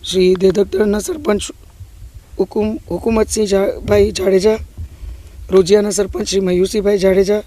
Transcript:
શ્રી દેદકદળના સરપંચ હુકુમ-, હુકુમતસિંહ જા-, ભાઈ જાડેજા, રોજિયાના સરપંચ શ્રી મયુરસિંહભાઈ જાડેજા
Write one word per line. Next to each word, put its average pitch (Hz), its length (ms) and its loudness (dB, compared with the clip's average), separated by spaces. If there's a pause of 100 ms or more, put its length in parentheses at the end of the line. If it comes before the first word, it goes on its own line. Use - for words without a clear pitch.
(100)
શ્રી 185 240 4
દેદકદળના 202 640 2
સરપંચ 294 420 -4 (960)
હુકુમ-, 214 400 -2 (120)
હુકુમતસિંહ 220 560 -2
જા-, 196 380 0
ભાઈ 208 260 2
જાડેજા, 190 460 2 (920)
રોજિયાના 190 400 4
સરપંચ 202 380 -4
શ્રી 190 120 -2
મયુરસિંહભાઈ 190 580 0
જાડેજા 190 500 2